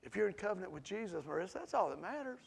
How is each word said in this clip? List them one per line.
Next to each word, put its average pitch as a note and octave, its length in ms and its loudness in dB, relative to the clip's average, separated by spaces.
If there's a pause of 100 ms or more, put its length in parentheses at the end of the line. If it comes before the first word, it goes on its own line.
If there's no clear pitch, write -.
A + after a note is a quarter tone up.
If - 140 -4
you're G#3 120 6
in F#3+ 60 0
covenant F#3 380 0
with D3+ 100 -8
Jesus, F#3 420 -4
Marissa, D#3 300 -2
that's F#4 200 -6
all G#3+ 160 6
that C#3+ 100 -4
matters. B3+ 460 -4